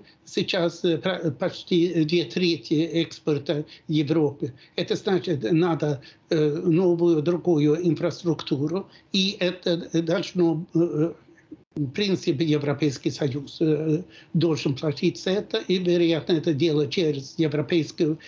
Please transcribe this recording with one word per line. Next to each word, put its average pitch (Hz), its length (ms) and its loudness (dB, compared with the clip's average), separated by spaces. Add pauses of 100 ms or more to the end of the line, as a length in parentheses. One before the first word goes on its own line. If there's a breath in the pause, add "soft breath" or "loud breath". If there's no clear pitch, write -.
(240 loud breath)
сейчас, 170 600 -2
э, 165 140 2
пра-, 180 320 -2
почти 170 720 0
две 160 200 2
трети 170 500 -2
экспорта 156 920 -2 (240 loud breath)
Европы. 151 640 0 (240 loud breath)
Это 185 200 -2
значит, 185 560 0
надо, 160 480 2 (300 loud breath)
э, 151 340 2
новую, 170 580 4
другую 156 540 2 (100)
инфраструктуру, 156 1000 -2 (240 loud breath)
и 196 280 0
это 175 640 -2
должно, 170 640 0 (100)
э, 160 380 0 (640)
в 143 140 -4
принципе, 170 540 -2
Европейский 143 680 0
Союз, 139 500 -6
э, 156 420 0 (300 loud breath)
должен 160 420 2
платить 160 440 -2
за - 120 -4
это, 208 280 -2
и, 185 200 0
вероятно, 175 560 2
это 160 200 0
дело 147 320 2
через 139 500 -2
Европейскую 156 920 0